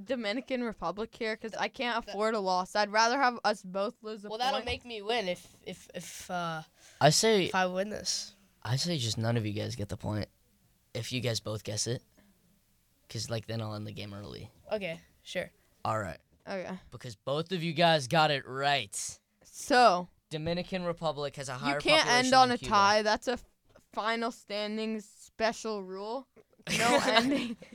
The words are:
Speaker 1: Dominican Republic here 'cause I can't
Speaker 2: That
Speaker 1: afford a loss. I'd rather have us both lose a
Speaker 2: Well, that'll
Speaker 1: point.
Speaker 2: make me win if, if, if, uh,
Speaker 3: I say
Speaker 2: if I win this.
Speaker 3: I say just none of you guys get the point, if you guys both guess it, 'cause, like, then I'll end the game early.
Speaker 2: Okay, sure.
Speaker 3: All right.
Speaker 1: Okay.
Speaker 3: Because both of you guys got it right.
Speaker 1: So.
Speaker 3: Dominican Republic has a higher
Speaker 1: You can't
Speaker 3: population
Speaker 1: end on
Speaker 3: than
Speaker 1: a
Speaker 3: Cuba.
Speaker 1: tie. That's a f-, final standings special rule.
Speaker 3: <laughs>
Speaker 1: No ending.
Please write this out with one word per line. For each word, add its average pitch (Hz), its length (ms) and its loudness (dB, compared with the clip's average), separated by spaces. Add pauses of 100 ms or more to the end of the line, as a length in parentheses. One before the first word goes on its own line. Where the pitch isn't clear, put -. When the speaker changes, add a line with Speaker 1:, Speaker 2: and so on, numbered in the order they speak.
Speaker 1:
Dominican 247 600 -4
Republic 208 540 -6
here 220 200 -4
'cause 220 220 -12
I 202 80 -2
can't 233 380 -4
Speaker 2:
That 208 80 -14
Speaker 1:
afford 214 200 0
a 220 60 -2
loss. 185 360 0
I'd 208 160 2
rather 233 260 4
have 247 260 2
us 214 200 0
both 196 380 -4
lose 214 240 -12
a 208 40 -12
Speaker 2:
Well, 214 100 -8
that'll 269 200 0
Speaker 1:
point. 220 60 -8
Speaker 2:
make 247 200 -6
me 226 160 -10
win 214 260 0
if, 180 180 -4 (200)
if, - 280 -12
if, - 380 -12
uh, 170 300 -4 (380)
Speaker 3:
I 147 120 10
say 214 340 4
Speaker 2:
if - 100 -4
I 185 120 4
win 185 220 -4
this. - 440 -6 (300)
Speaker 3:
I 123 140 0
say 165 200 -2
just 117 200 -2
none 117 200 0
of 107 80 -2
you 104 80 -4
guys 107 220 -6
get 104 140 -8
the - 80 -8
point, 104 300 -6 (680)
if 113 160 -6
you 127 100 -4
guys 113 180 -2
both 107 240 -8
guess 107 240 -4
it, 123 140 -4 (1080)
'cause, 113 200 -8
like, 113 180 -6
then 113 140 -4
I'll 107 140 -8
end 104 120 -10
the 107 40 -12
game 104 220 -12
early. 101 380 -12 (200)
Speaker 2:
Okay, 180 280 -6 (240)
sure. - 280 -8 (320)
Speaker 3:
All 110 160 -2
right. 87 200 -6 (280)
Speaker 1:
Okay. 185 300 -8 (140)
Speaker 3:
Because 120 240 -14
both 156 360 -4
of 175 120 -2
you 170 100 -2
guys 160 340 4
got 156 240 4
it 139 160 -2
right. 135 720 -2 (240)
Speaker 1:
So. 214 680 4 (220)
Speaker 3:
Dominican 175 520 -4
Republic 151 520 -4
has 139 140 -10
a 131 40 -8
higher 143 220 -2
Speaker 1:
You 147 60 -2
can't 311 200 6
Speaker 3:
population 247 240 4
Speaker 1:
end 254 80 4
on 254 160 10
Speaker 3:
than 240 60 2
Speaker 1:
a - 20 -6
Speaker 3:
Cuba. - 120 -8
Speaker 1:
tie. 208 340 6
That's 214 240 0
a 247 60 0
f-, - 120 -6 (480)
final 226 380 -2
standings 214 760 -6
special 220 800 -4
rule. 208 440 -8 (400)
Speaker 3:
<laughs> 208 120 -2
Speaker 1:
No 240 260 4
ending. 240 520 2 (180)